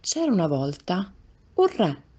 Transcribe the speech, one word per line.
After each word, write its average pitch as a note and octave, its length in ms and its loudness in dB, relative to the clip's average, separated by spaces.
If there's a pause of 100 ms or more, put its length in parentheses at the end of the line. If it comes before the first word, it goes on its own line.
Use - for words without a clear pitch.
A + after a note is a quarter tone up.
"C'era D#4+ 300 -2
una F3+ 180 2
volta, D3 600 -2 (440)
un F#4 200 4
re" D#3 280 0 (160)